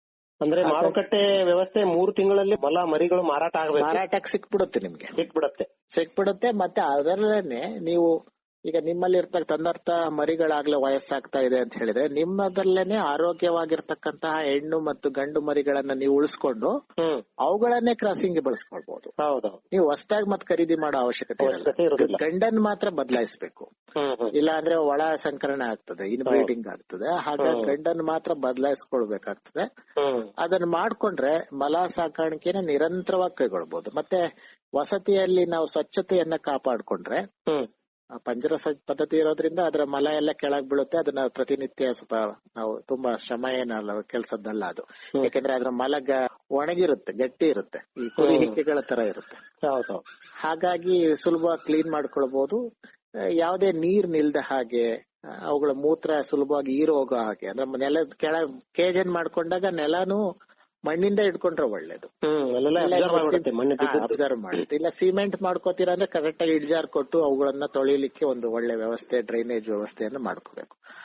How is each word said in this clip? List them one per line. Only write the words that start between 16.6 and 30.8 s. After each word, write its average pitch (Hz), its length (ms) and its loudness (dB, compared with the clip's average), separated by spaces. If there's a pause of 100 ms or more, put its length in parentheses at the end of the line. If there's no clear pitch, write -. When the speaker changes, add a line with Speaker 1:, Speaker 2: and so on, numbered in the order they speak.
Speaker 1:
ಹ್ಮ್. 156 460 -2 (160)
Speaker 2:
ಅವುಗಳನ್ನೇ 233 560 2
ಕ್ರಾಸಿಂಗ್ 190 420 0
ಗೆ 151 60 0
ಬಳಸ್ಕೊಳ್ಬಹುದು. 104 640 -6
Speaker 1:
ಹೌದು. 135 640 -4
Speaker 2:
ನೀವು 175 180 4
ಹೊಸದಾಗಿ 202 400 -2
ಮತ್ತೆ 190 260 -2
ಖರೀದಿ 165 200 2
ಮಾಡೋ 151 220 -2
ಅವಶ್ಯಕತೆ 123 460 -2
ಇರಲ್ಲ. 135 140 2
Speaker 1:
ಅವಶ್ಯಕತೆ 147 260 0
ಇರೋದಿಲ್ಲ. 147 380 2
Speaker 2:
ಗಂಡನ್ 196 380 2
ಮಾತ್ರ 208 300 0
ಬದಲಾಯಿಸ್ಬೇಕು. 127 840 -4 (180)
Speaker 1:
ಹ್ಮ್, 139 300 -2
ಹ್ಮ್. 113 100 -2
Speaker 2:
ಇಲ್ಲ 151 220 2
ಅಂದ್ರೆ 160 240 0
ಒಳ 147 260 2 (140)
ಸಂಕರಣ 139 540 -4
ಆಗ್ತದೆ, 98 440 -6
ಇನ್‌ಬ್ರೀಡಿಂಗ್ 123 540 2
Speaker 1:
ಹೌದು. 92 60 -10
Speaker 2:
ಆಗ್ತದೆ. 147 500 -6
ಹಾಗಾಗಿ 139 360 0
Speaker 1:
ಹ್ಮ್. 110 60 -2
Speaker 2:
ಗಂಡನ್ 160 400 -2
ಮಾತ್ರ 160 280 -2
ಬದಲಾಯಿಸ್ಕೊಳ್ಬೇಕಾಗ್ತದೆ. 131 1300 -4 (260)
Speaker 1:
ಹ್ಮ್. 127 480 -2
Speaker 2:
ಅದನ್ನ 175 280 0
ಮಾಡ್ಕೊಂಡ್ರೆ 170 880 -2